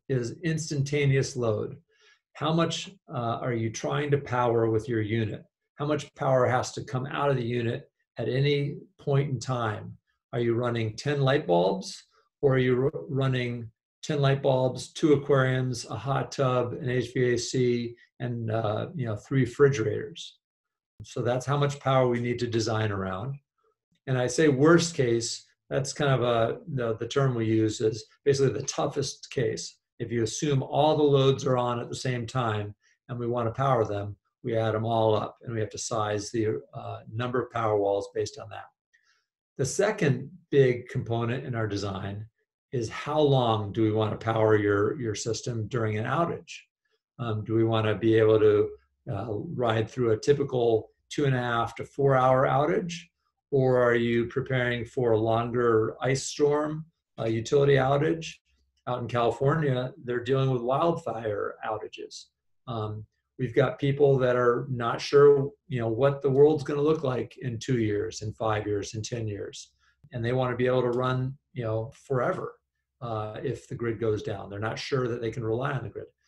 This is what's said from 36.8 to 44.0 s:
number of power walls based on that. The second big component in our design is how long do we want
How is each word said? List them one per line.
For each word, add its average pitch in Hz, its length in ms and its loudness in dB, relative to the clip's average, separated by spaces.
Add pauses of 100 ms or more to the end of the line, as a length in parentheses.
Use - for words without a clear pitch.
number 123 300 -2
of - 80 -10
power 110 260 0
walls 101 380 0
based 104 240 -6
on 107 120 -14
that. 101 160 -14 (920)
The 139 80 0
second 175 640 0 (200)
big 127 380 4
component 117 560 -4
in 123 120 -6
our 110 100 -2
design 101 580 -6 (480)
is 117 160 -4
how 151 320 -4
long 117 520 4
do 110 100 0
we 107 100 4
want 107 200 0